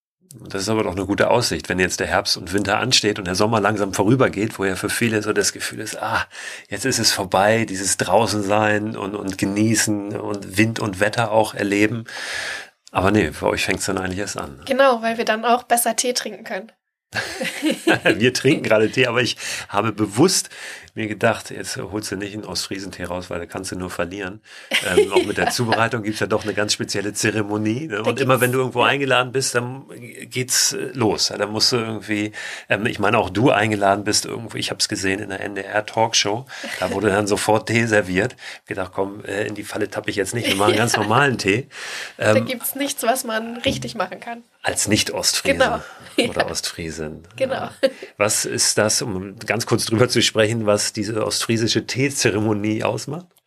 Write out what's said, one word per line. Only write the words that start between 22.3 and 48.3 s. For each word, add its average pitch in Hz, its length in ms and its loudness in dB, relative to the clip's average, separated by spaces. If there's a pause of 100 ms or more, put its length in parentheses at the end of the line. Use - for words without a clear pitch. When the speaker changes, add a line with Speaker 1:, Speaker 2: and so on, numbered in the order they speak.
Speaker 1:
einen 104 100 -10
Ostfriesentee 92 600 -8
raus, 90 260 -6
weil 90 80 -6
da 87 80 -10
kannst 95 260 -8
du 98 40 -6
nur 90 120 -6
verlieren. 92 540 -6 (520)
Ähm, - 180 4
auch 370 120 2
mit - 140 -4
der - 120 2
Speaker 2:
<laughs> - 0 -
Speaker 1:
Zubereitung 113 520 0
gibt's 104 180 -4
ja 104 60 0
doch 107 180 0
eine 107 80 -2
ganz 104 220 0
spezielle 104 400 -4
Zeremonie, 107 720 0
ne? 104 100 -4
Speaker 2:
Da 110 60 -2
Speaker 1:
Und 117 180 0
immer 131 140 4
Speaker 2:
gibt's 117 80 4
Speaker 1:
wenn 123 100 4
du 131 60 2
irgendwo 123 240 0
eingeladen 127 500 2
bist, 131 220 -2
dann 127 300 -2 (400)
geht's, 120 500 0
äh, - 180 -6
los. 107 380 2
Ja, 98 80 -4
dann 101 120 0
musst 107 220 2
du 127 40 4
irgendwie, 104 560 -2 (360)
ähm, 107 160 2
ich - 140 -2
meine, 104 180 4
auch 90 140 2
du 110 200 4
eingeladen 101 540 4
bist 101 220 0
irgendwo. - 320 -8
Ich - 120 -4
hab's - 180 -2
gesehen 98 320 -2
in 98 100 -8
der 98 100 -6
N-D-R-Talkshow. 104 1040 -2 (340)
Da 92 120 -2
wurde 98 180 0
dann 101 180 4
sofort 107 440 2
Tee 117 160 4
serviert. 104 500 2 (260)
Ich - 60 -14
gedacht, 95 260 -6
komm, 101 300 -4
äh, 101 220 -4
in 107 80 -8
die 104 100 -10
Falle 107 240 -4
tappe 107 220 -6
ich 101 60 -6
jetzt 98 180 0
nicht, 117 140 -2
wir 95 80 0
machen 104 200 4
Speaker 2:
<laughs> - 0 -
Speaker 1:
ganz 110 180 2
normalen 113 440 6
Tee. 107 300 2 (500)
Speaker 2:
Da 107 180 4
Speaker 1:
Ähm, - 80 2
Speaker 2:
gibt's - 300 -6
nichts, 277 280 -4
was 254 220 2
man 226 340 -6
richtig 240 360 -4
machen 196 260 -6
kann. 233 240 -12 (180)
Speaker 1:
Als - 260 0
Nicht-Ostfriese - 720 0
Speaker 2:
Genau. 247 220 2 (360)
<laughs> 240 140 2
Speaker 1:
oder - 120 0
Speaker 2:
Ja. - 80 -6
Speaker 1:
Ostfriesin. 78 720 -6 (140)
Speaker 2:
Genau. 262 180 -2
Speaker 1:
Ja. 220 180 -6 (460)
Was - 260 2